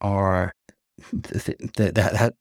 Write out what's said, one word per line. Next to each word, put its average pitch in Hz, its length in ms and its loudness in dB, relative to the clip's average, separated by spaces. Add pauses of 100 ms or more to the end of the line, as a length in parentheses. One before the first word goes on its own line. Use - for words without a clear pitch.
are, 95 520 0 (580)
th-, - 340 -6
th-, - 300 -8
th-, 104 180 2
that 104 220 2
ha-, 117 140 4 (120)